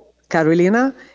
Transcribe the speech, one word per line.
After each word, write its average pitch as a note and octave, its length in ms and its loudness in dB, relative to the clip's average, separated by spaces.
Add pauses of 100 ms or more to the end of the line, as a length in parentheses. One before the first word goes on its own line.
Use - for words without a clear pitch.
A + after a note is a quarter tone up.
(280)
Carolina, F3+ 680 0 (200)